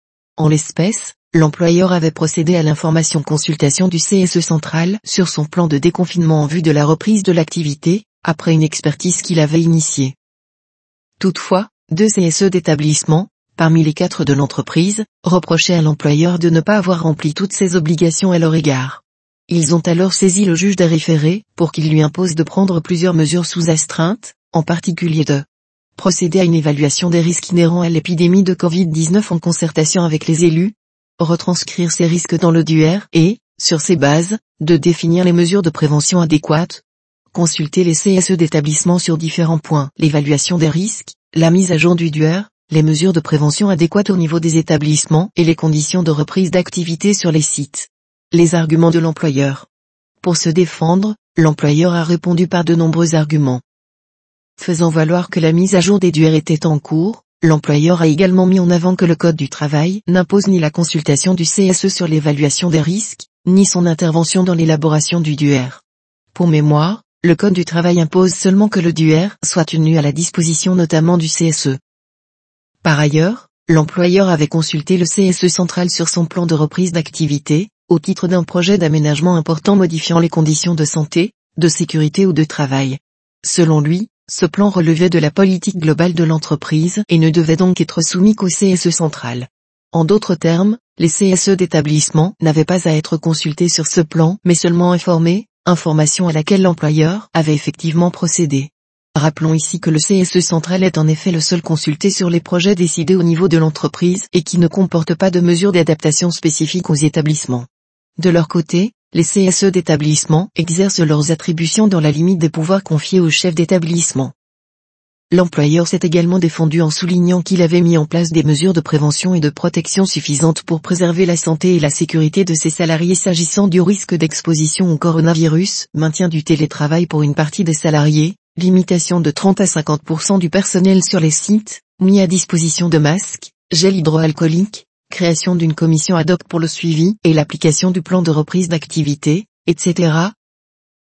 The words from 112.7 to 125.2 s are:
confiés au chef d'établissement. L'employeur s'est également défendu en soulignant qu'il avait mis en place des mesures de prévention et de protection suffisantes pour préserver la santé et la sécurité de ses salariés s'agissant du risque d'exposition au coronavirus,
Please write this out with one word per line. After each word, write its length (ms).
confiés 340
au 100
chef 280
d'établissement. 760
L'employeur 560
s'est 140
également 360
défendu 420
en 100
soulignant 520
qu'il 200
avait 180
mis 160
en 80
place 260
des 140
mesures 280
de 80
prévention 540
et 60
de 80
protection 580
suffisantes 560
pour 180
préserver 460
la 100
santé 380
et 60
la 100
sécurité 540
de 100
ses 160
salariés 460
s'agissant 500
du 140
risque 340
d'exposition 800
au 60
coronavirus, 960